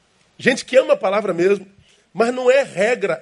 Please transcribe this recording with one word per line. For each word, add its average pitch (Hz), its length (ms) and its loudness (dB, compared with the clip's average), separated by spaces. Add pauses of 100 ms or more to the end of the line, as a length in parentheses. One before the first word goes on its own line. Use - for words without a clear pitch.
(380)
Gente 240 260 -2
que - 140 -2
ama 269 160 2
a - 40 2
palavra 202 360 -2
mesmo, 190 340 0 (460)
mas 233 200 0
não 254 160 0
é 269 140 4
regra 185 580 -2